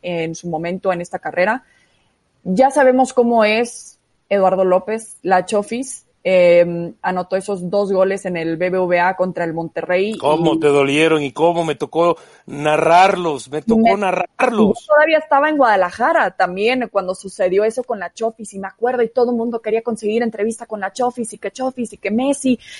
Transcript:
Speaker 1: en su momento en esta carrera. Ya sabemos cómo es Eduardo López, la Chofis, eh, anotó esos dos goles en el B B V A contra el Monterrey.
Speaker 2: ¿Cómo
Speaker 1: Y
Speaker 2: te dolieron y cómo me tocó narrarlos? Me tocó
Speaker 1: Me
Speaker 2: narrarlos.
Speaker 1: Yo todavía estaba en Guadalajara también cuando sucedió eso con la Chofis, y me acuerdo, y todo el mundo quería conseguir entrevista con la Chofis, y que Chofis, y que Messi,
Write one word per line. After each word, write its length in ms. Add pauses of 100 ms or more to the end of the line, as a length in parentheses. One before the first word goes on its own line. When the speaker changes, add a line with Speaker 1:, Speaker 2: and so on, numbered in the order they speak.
Speaker 1:
en 340
su 120
momento 440
en 80
esta 180
carrera. 460 (800)
Ya 260
sabemos 420
cómo 320
es 540 (300)
Eduardo 360
López, 580
la 220
Chofis, 640 (160)
eh, 720 (100)
anotó 340
esos 340
dos 220
goles 320
en 120
el 200
B 140
B 80
V 220
A 160
contra 280
el 80
Monterrey. 640
Speaker 2:
¿Cómo 360
Speaker 1:
Y 60
Speaker 2:
te 80
dolieron 540
y 100
cómo 320
me 100
tocó 420 (300)
narrarlos? 1040
Me 120
tocó 180
Speaker 1:
Me 160
Speaker 2:
narrarlos. 920
Speaker 1:
Yo 80
todavía 240
estaba 300
en 80
Guadalajara 760
también 580
cuando 240
sucedió 500
eso 200
con 140
la 140
Chofis, 420
y 40
me 100
acuerdo, 340
y 60
todo 220
el 60
mundo 240
quería 220
conseguir 400
entrevista 440
con 140
la 120
Chofis, 420
y 40
que 120
Chofis, 440
y 40
que 120
Messi, 480 (220)